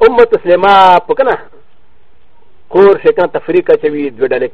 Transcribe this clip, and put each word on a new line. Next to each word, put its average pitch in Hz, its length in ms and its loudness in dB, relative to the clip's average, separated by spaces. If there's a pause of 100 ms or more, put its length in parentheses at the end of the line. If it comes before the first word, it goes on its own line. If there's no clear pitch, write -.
امت 466 300 0
مسلمه 190 600 2
په 165 160 -6
کنه 254 240 -4 (1300)
کور 196 300 2
شي 160 140 0
کنه 180 140 -2
تفریق 175 440 -4
اچوي، 147 400 -4
دوه 123 180 -6
ډلې 127 260 -6